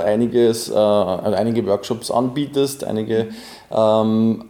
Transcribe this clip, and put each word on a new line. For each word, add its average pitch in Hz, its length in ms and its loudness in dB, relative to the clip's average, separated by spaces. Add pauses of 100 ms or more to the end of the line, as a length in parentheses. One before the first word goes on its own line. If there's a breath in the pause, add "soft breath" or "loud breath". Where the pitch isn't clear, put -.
einiges, 113 640 2
äh, - 60 -4
also 104 600 2
einige 113 300 0
Workshops 101 460 -4
anbietest, 135 720 -2
einige, 110 440 -2 (440 loud breath)
ähm, 110 760 2